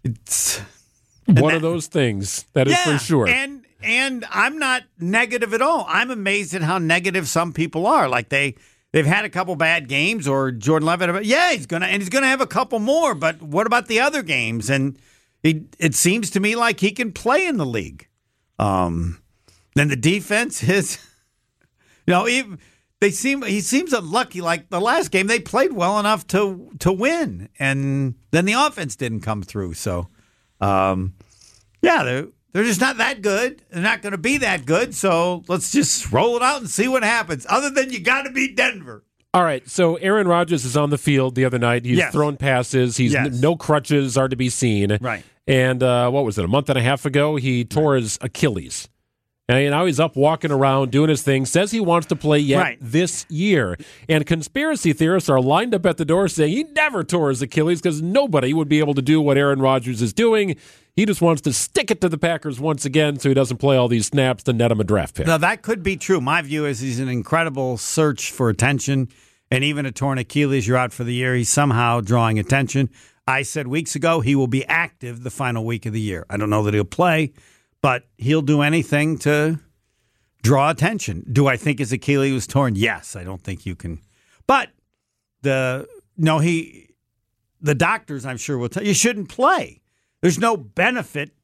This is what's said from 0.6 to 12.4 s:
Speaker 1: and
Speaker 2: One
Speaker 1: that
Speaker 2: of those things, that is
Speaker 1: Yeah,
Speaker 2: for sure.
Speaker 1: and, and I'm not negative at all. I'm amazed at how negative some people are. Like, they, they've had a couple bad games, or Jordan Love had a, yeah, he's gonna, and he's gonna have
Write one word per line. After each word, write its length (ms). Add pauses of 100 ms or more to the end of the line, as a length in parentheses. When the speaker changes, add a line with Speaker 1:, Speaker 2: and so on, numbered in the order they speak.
Speaker 1:
and 140
Speaker 2:
One 100
Speaker 1:
that 60
Speaker 2:
of 60
those 240
things, 580 (100)
that 120
is 60
Speaker 1:
Yeah, 120 (140)
Speaker 2:
for 60
sure. 240
Speaker 1:
and, 360 (180)
and 480
I'm 280
not 240 (160)
negative 560
at 80
all. 260
I'm 220
amazed 440
at 80
how 160
negative 500
some 240
people 340
are. 220
Like, 220
they, 260 (360)
they've 140
had 180
a 60
couple 260
bad 320
games, 380
or 240
Jordan 360
Love 140
had 100
a, 140
yeah, 280
he's 140
gonna, 200
and 160
he's 60
gonna 180
have 140